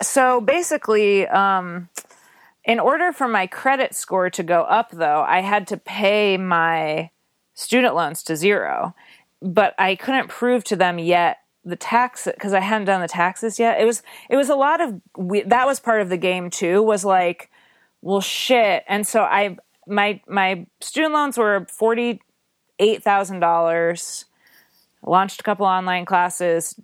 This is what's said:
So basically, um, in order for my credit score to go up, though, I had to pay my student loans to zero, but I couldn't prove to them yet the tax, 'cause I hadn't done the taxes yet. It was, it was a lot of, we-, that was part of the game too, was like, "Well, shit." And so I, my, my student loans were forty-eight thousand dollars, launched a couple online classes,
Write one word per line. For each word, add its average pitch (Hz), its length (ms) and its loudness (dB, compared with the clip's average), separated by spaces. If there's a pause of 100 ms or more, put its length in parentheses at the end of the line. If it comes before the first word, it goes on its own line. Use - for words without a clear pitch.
So 254 380 2
basically, 214 880 0
um, 180 600 0 (760)
in 226 160 0
order 311 320 2
for 269 160 -4
my 202 180 0
credit 269 480 -2
score 185 360 -2
to 190 120 -6
go 170 200 2
up, 226 280 0
though, 151 300 0
I 165 200 0
had 196 280 -2
to 208 80 -6
pay 202 640 0
my 165 720 -2 (420)
student 240 420 0
loans 160 300 -4
to 160 120 -4
zero, 151 600 -2 (440)
but 190 380 0
I 190 160 2
couldn't 254 340 -2
prove 247 360 0
to 214 120 -2
them 175 220 2
yet 170 400 2 (260)
the 175 120 -8
tax, - 500 -2 (140)
'cause 196 120 -4
I 196 80 4
hadn't 208 260 -2
done 190 140 0
the 170 60 -4
taxes 185 540 -4
yet. 233 200 2
It 214 40 4
was, 226 180 0 (260)
it 247 80 0
was 277 120 2
a 285 80 2
lot 294 240 2
of, 240 200 -4 (160)
we-, 196 260 -2
that 240 260 2
was 277 100 0
part 220 220 2
of 190 80 -2
the 180 100 -2
game 180 320 -2
too, 185 320 2
was 208 220 2
like, 180 440 0 (540)
"Well, 196 180 -2
shit." 214 680 2
And 208 180 -2
so 220 160 0
I, 196 340 0 (300)
my, 202 400 -2
my 190 400 -2 (140)
student 302 340 -2
loans 285 240 -2
were 208 320 2
forty-eight - 1300 -2
thousand 196 380 0
dollars, 170 840 0 (800)
launched 190 340 0
a - 20 -16
couple 202 220 -2
online 185 400 -2
classes, 175 800 -2